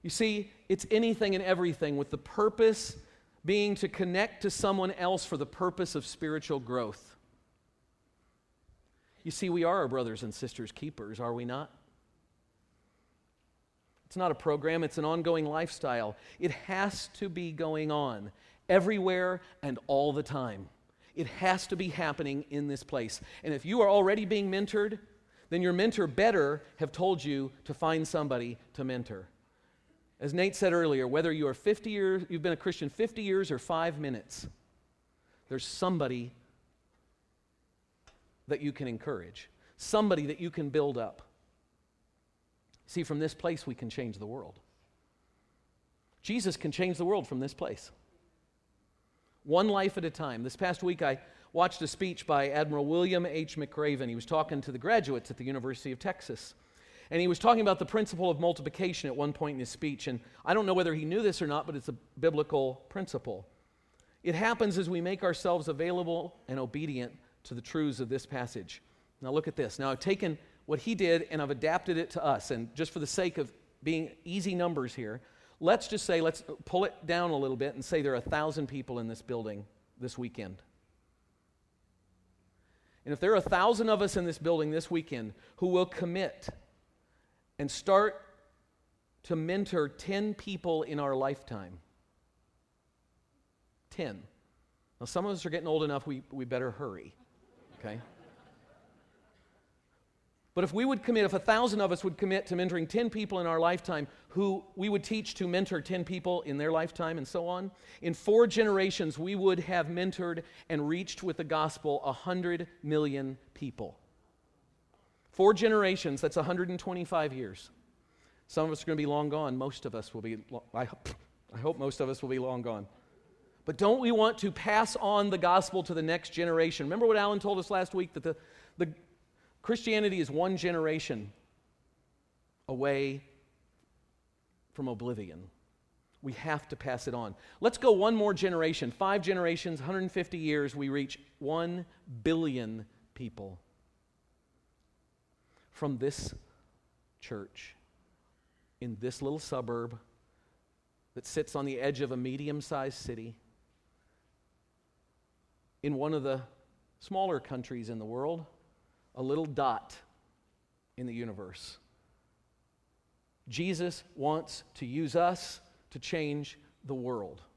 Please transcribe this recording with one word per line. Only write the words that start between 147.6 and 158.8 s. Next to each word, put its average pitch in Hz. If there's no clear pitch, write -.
in 117
this 120
little 143
suburb 117
that 123
sits -
on 139
the 135
edge 139
of 131
a 131
medium-sized 139
city 113
in 143
one 147
of 143
the 135
smaller 190
countries 123
in 113
the 110
world, 147